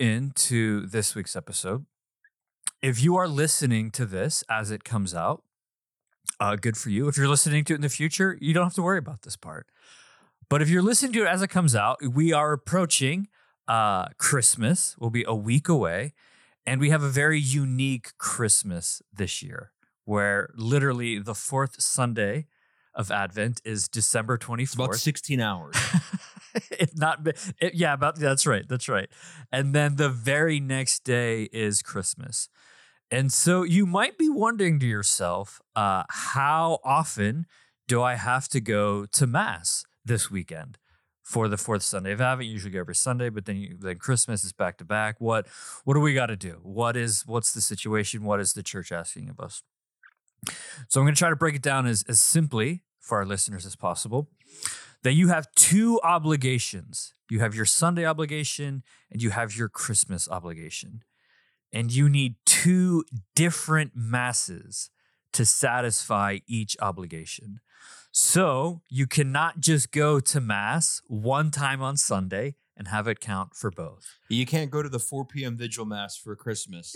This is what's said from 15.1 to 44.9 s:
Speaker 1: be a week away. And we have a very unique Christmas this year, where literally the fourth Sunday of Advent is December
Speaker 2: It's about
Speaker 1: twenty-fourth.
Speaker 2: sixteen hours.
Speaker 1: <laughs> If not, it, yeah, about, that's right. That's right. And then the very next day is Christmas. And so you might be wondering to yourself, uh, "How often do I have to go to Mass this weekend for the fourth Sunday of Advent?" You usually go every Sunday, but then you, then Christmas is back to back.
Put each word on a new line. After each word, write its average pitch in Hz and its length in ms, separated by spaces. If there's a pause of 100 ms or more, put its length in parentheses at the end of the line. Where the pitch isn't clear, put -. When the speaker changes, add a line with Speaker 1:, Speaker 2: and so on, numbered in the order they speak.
Speaker 1:
be 120 160
a 113 80
week 113 340
away. 117 460 (500)
And 131 160
we 147 100
have 156 120
a 143 80
very 147 300
unique 131 800
Christmas - 840 (100)
this 95 300
year, - 300 (320)
where 101 500
literally 120 640
the 104 160
fourth 135 480
Sunday 120 640 (480)
of 98 160
Advent 101 540
is 107 240
December 113 460
Speaker 2:
It's 113 100
about - 20
Speaker 1:
twenty-fourth. 120 540
Speaker 2:
sixteen 143 400
hours. 92 400
Speaker 1:
<laughs> - 60 (840)
If 165 240
not, 151 280 (360)
it, 170 140
yeah, 165 180
about, 143 260
that's 135 260
right. 110 240
That's 127 200
right. 101 200 (440)
And 139 200
then 147 240
the 147 120
very 139 500
next 131 460
day 120 480
is 107 280
Christmas. - 680 (600)
And 131 240
so 180 300
you 180 240
might 196 320
be 311 100
wondering 208 520
to 127 60
yourself, 98 760 (160)
uh, 98 320
"How 156 760
often 135 640 (400)
do 120 160
I 123 140
have 123 320
to 139 120
go 104 460
to 135 220
Mass 117 560 (200)
this 117 240
weekend 82 500 (440)
for 113 240
the 104 100
fourth 104 280
Sunday 95 280
of 104 80
Advent?" 127 280
You 110 60
usually 98 180
go 92 80
every 87 160
Sunday, 123 320
but 107 160
then 101 120
you, 95 220
then 92 200
Christmas 120 440
is 92 100
back 90 260
to 90 60
back. 107 360